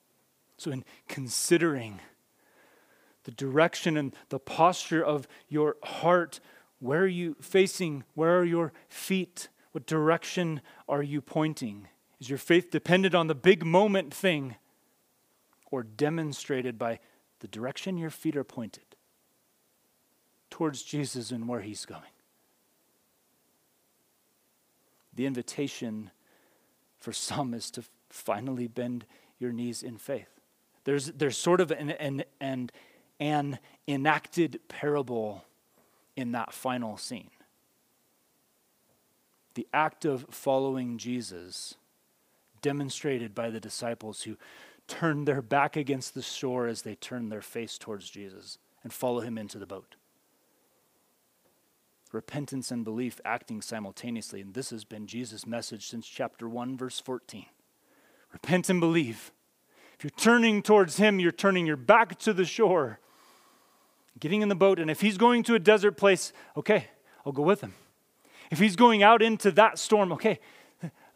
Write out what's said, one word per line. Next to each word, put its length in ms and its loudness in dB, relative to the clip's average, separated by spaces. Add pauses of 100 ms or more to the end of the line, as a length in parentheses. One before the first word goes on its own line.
(580)
So 140 -6
in 120 -8 (240)
considering 920 0 (1200)
the 60 -14
direction 680 2
and 180 -4 (140)
the 100 -6
posture 640 2
of 240 -2 (220)
your 340 0
heart, 580 0 (400)
where 200 0
are 60 4
you 340 -4
facing? 640 0 (100)
Where 240 4
are 60 4
your 300 0 (140)
feet? 600 -4 (240)
What 140 -10
direction 760 0 (260)
are 160 0
you 200 -4
pointing? 640 -4 (300)
Is 100 -14
your 100 -6
faith 320 4
dependent 440 4
on 120 2
the 80 0
big 300 6
moment 480 4
thing 440 -2 (1120)
or 120 -4
demonstrated 960 -2
by 200 -2 (400)
the 100 -16
direction 480 -8
your 140 -6
feet 260 -4
are 80 -2
pointed? 400 -12 (1700)
Towards 320 -4
Jesus 480 -8
and 180 -6
where 120 -6
he's 260 -12
going. 160 -18 (3000)
The 100 -4
invitation 840 -6 (880)
for 160 -12
some 400 -4
is 160 -10
to 140 -14 (260)
finally 560 -6
bend 400 -6 (320)
your 140 -6
knees 300 -6
in 140 -14
faith. 320 -10 (560)
There's, 240 0
there's 280 -2
sort 240 2
of 100 0
an, 200 -4
an, 340 -6 (160)
an, 300 -6 (500)
an 380 -2 (280)
enacted 800 0
parable 800 -4 (720)
in 160 -4
that 220 -6
final 420 -6
scene. 340 -14 (2250)
The 200 -8
act 320 0
of 240 -2
following 680 -2
Jesus 800 -10 (880)
demonstrated 720 -4
by 160 -6
the 100 -8
disciples 600 -10
who 160 -12 (500)
turn 380 -2
their 160 2
back 340 0
against 380 -4
the 80 -10
shore 440 -4
as 140 -6
they 140 -12
turn 340 -10
their 140 -10
face 340 -10
towards 320 -12
Jesus 480 -18 (260)
and 80 -14
follow 300 -2
him 160 -8
into 220 -12
the 80 -12
boat. 300 -16 (2250)
Repentance 600 -8
and 140 -6
belief 380 -6
acting 380 -6
simultaneously, 800 -10
and 140 -16
this 160 -10
has 140 -12
been 220 -14
Jesus' 400 -12
message 420 -10
since 180 -12
chapter 420 -8
one, 280 -8
verse 220 -10
fourteen. 480 -12 (880)
Repent 380 -2
and 100 2
believe. 500 0 (640)
If 80 -12
you're 120 -8
turning 460 6
towards 340 6
him, 240 4
you're 100 4
turning 360 2
your 100 0
back 440 6
to 120 2
the 140 2
shore, 520 2 (1200)
getting 220 0
in 80 2
the 60 2
boat, 260 6
and 100 0
if 120 -2
he's 160 2
going 240 6
to 120 2
a 40 6
desert 400 6
place, 340 4 (240)
okay, 300 2 (400)
I'll 60 -2
go 100 0
with 180 4
him. 140 -12 (760)
If 80 -2
he's 180 4
going 260 8
out 180 10
into 320 4
that 260 6
storm, 360 2
okay, 260 0 (760)